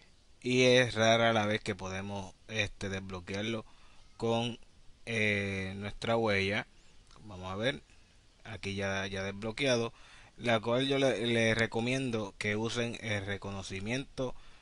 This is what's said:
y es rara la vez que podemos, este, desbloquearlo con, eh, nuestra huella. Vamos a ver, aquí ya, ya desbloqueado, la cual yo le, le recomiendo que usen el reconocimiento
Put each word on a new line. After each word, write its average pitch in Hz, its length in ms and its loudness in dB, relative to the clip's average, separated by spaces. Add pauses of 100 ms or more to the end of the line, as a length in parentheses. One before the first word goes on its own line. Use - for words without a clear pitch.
(400)
y 127 220 2
es 123 320 8
rara 113 400 6
la 104 140 2
vez 107 140 0
que 107 120 -4
podemos, 95 640 -8 (120)
este, 104 420 -4
desbloquearlo 95 760 -6 (520)
con, 117 420 0 (480)
eh, 101 680 0
nuestra 101 380 -2
huella. 104 520 2 (560)
Vamos 92 280 -10
a 95 40 -6
ver, 127 260 -2 (600)
aquí 98 320 -8
ya, 98 320 -2
ya 95 160 -6
desbloqueado, 113 680 -2 (440)
la 117 220 2
cual 120 280 0
yo 135 120 2
le, 117 260 2
le 113 300 4
recomiendo 113 840 0
que 104 180 0
usen 117 460 -2
el 104 240 -2
reconocimiento 101 1120 -6 (260)